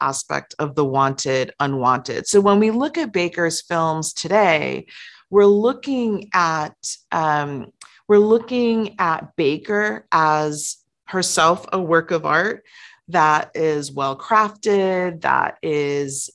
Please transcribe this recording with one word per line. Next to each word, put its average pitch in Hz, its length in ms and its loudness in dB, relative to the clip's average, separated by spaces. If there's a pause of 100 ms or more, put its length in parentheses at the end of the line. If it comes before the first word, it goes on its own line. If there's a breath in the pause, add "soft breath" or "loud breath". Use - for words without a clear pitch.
aspect 139 580 -6
of 147 160 -4
the 147 100 2
wanted, 135 760 -2
unwanted. 127 680 -2
So 202 140 4
when 202 180 6
we 220 140 4
look 285 260 -2
at 285 140 -4
Baker's 170 480 -2
films 160 520 -2
today, 160 760 0 (440 loud breath)
we're 202 160 6
looking 233 880 0
at, 160 400 0 (380)
um, 147 540 -2 (420 loud breath)
we're 208 100 6
looking 226 800 2
at 165 380 -4
Baker 170 720 -2
as 151 680 0 (280)
herself 180 640 0
a 190 80 -2
work 165 300 0
of 160 160 -2
art 170 380 -2 (440 loud breath)
that 156 460 2
is 147 380 -2
well 139 240 -4
crafted, 190 1040 0
that - 400 -2
is, 143 760 -4